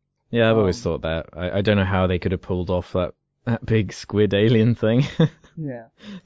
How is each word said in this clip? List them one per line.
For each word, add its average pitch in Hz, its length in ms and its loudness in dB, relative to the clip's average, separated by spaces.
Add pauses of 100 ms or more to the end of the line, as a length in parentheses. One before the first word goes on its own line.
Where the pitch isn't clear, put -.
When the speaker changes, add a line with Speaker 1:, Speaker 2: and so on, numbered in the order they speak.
(320)
Speaker 1:
Yeah, 113 180 4
I've 113 80 4
always 92 220 2
Speaker 2:
Um, - 40 -18
Speaker 1:
thought 82 200 -2
that. 80 300 -4
I, 90 260 -4
I - 20 0
don't 104 160 2
know 95 80 2
how 92 220 0
they 90 120 0
could 90 120 -2
have 90 100 -4
pulled 90 280 -6
off 90 240 -4
that, 90 200 -2 (320)
that 117 200 -4
big 110 280 0
squid 101 400 0
alien 110 420 4
thing. 117 280 0 (140)
<laughs> 160 120 4 (280)
Speaker 2:
Yeah. 127 300 -10 (380)